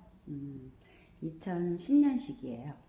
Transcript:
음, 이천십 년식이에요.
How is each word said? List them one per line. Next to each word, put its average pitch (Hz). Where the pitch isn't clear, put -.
음, 139
이천십 175
년식이에요. 147